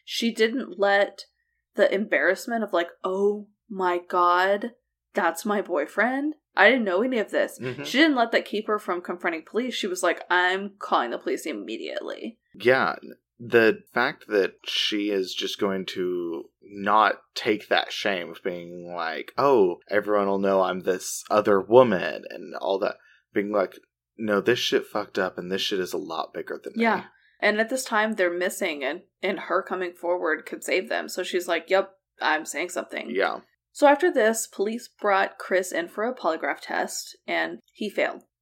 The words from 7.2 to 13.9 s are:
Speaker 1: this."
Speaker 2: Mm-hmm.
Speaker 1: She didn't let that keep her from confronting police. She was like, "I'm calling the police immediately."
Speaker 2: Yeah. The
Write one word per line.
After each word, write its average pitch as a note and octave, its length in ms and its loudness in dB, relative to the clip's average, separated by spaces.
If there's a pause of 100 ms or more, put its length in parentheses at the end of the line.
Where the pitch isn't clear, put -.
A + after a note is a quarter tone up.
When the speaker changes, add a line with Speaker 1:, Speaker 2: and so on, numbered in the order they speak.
Speaker 1:
this." - 300 -2
Speaker 2:
Mm-hmm. B2+ 240 -8
Speaker 1:
She A#3+ 140 -2
didn't D4+ 180 6
let A3+ 160 2
that A#3 120 2
keep G#3+ 220 -6
her G#3+ 120 0
from F3+ 220 -4
confronting F3 480 -6
police. A#3 260 -4
She - 120 -4
was F#3 160 -6
like, E3+ 260 0
"I'm F#3 500 0
calling C3 320 0
the B2+ 80 -6
police D3 280 -6
immediately." G#2+ 920 -8 (160)
Speaker 2:
Yeah. A#2 420 2 (460)
The A2+ 420 4 (100)